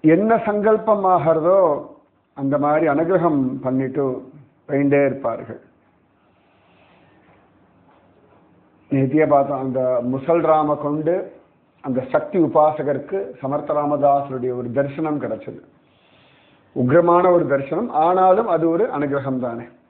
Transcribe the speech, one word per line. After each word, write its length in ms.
என்ன 280
சங்கல்பம் 640
ஆகிறதோ 460
அந்த 180
மாதிரி 280
அனுகிரகம் 480
பண்ணிட்டு 400
போயிட்டே 420
இருப்பார்கள். 520
நேத்தியே 440
பார்த்தோம், 300
அந்த 160
முசல் 380
ராம 180
கொண்டு 300
அந்த 300
சக்தி 280
உபாசகருக்கு 1000
சமர்த்த 360
ராமதாசருடைய 840
ஒரு 140
தரிசனம் 500
கிடைச்சது. 400
உக்ரமான 560
ஒரு 160
தரிசனம், 420
ஆனாலும் 580
அது 220
ஒரு 180
அனுகிரகம் 520
தானே. 240